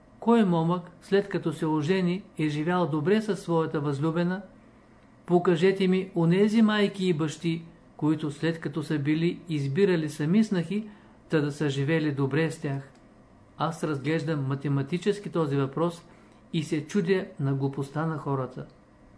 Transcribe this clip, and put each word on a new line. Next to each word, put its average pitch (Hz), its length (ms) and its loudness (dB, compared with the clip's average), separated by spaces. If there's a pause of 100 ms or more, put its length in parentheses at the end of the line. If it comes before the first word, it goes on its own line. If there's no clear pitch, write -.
(200)
кой 226 260 6
момък, 170 460 2 (100)
след 202 280 2
като 170 240 -2
се 160 120 -4
ожени, 175 580 0 (140)
е 156 120 0
живял 165 380 0
добре 156 340 2
със 208 200 -4
своята 160 380 0
възлюбена? 160 640 -2 (840)
Покажете 185 640 4
ми 185 280 0
онези 196 460 4
майки 208 440 2
и 180 80 4
бащи, 160 500 -2 (340)
които 151 340 0
след 165 280 -4
като 151 240 -6
са 156 160 -2
били 156 500 0
избирали 156 600 2
сами 160 340 2
снахи, 202 460 -2 (400)
та 160 120 2
да 147 100 -2
са 147 180 -2
живели 143 420 0
добре 143 400 0
с - 80 -12
тях. 139 320 -6 (640)
Аз 165 260 -4
разглеждам 147 640 -2
математически 143 800 -2
този 147 260 -2
въпрос 143 500 -2 (480)
и 165 100 0
се 147 240 -4
чудя 190 380 0 (140)
на 139 140 0
глупостта 139 520 -4
на 160 120 -4
хората. 139 480 -6 (520)